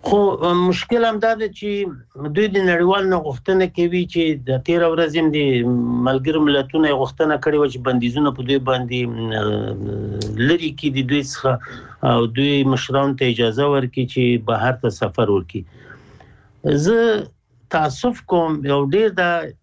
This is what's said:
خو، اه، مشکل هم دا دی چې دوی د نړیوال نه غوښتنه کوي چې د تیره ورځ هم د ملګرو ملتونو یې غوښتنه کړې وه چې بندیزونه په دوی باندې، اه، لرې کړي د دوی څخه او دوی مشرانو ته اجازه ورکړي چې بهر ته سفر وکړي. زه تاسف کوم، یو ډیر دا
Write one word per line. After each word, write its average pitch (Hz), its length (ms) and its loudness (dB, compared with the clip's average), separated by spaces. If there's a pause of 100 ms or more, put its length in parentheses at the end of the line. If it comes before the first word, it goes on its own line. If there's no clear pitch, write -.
خو، 202 140 2
اه، 180 360 2
مشکل 180 520 2
هم 220 140 0
دا 226 140 2
دی 220 140 -4
چې 208 220 -8 (640)
دوی 214 120 2
د 196 100 -2
نړیوال 185 500 2
نه 180 180 2
غوښتنه 185 400 0 (100)
کوي 175 260 0 (120)
چې 170 100 2 (240)
د 131 100 0 (100)
تیره 170 240 2
ورځ 160 280 0
هم 160 160 2
د - 20 2 (720)
ملګرو 135 400 0
ملتونو 143 400 2
یې 139 140 2
غوښتنه 151 420 0
کړې 151 160 2
وه 147 80 4
چې 123 100 -4
بندیزونه 127 540 0
په 127 120 -8
دوی 135 160 2 (100)
باندې، 127 380 -2
اه، 107 640 -2 (760)
لرې 165 320 0
کړي 151 180 -2
د - 20 -2 (100)
دوی 143 140 0
څخه 135 280 -2 (580)
او 117 160 2
دوی 139 380 0 (100)
مشرانو 135 420 0
ته 131 100 -2
اجازه 120 480 2
ورکړي 131 400 -2
چې 120 380 2
بهر 113 220 0 (100)
ته 120 60 2
سفر 107 400 -2
وکړي. 95 320 -2 (1200)
زه 226 160 4 (680)
تاسف 160 520 -2
کوم، 165 440 0
یو 143 160 0 (160)
ډیر 220 120 4 (140)
دا 175 80 0 (320)